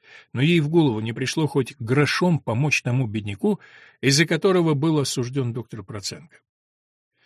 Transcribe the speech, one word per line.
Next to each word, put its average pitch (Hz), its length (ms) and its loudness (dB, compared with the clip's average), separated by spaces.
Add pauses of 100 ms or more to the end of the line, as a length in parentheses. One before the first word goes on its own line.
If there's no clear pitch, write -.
(340)
но 117 80 0
ей 170 180 4
в 147 80 0
голову 151 320 2
не 113 140 -6
пришло 131 320 -2
хоть 135 320 -2
грошом 143 600 2
помочь 127 440 -2
тому 127 240 -2
бедняку, 104 520 -2 (440)
из-за 139 240 4
которого 170 480 2
был 151 240 0
осуждён 127 560 -4
доктор 113 280 -12
Проценко. - 580 -14 (840)